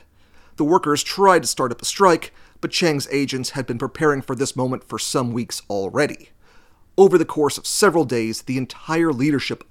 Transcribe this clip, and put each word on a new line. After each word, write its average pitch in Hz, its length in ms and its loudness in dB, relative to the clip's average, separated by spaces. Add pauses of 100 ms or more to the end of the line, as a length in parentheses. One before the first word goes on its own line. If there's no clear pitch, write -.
(560)
The 151 80 0
workers 147 380 2
tried 185 400 4
to 117 60 -6
start 131 240 -4
up - 100 -12
a - 40 -8
strike, 180 460 2 (280)
but 165 100 -8
Chiang's 151 400 -2
agents 135 400 -2
had 135 160 -6
been 120 120 -6
preparing 139 440 -2
for 135 120 -6
this 131 220 -4
moment 127 280 -4
for 113 140 -10
some 123 340 -4
weeks 117 360 -6
already. 98 640 -4 (680)
Over 185 180 8
the 160 80 6
course 147 320 -2
of - 100 -12
several 170 380 2
days, 113 380 -4
the 131 160 -4
entire 160 540 -2
leadership 131 580 -2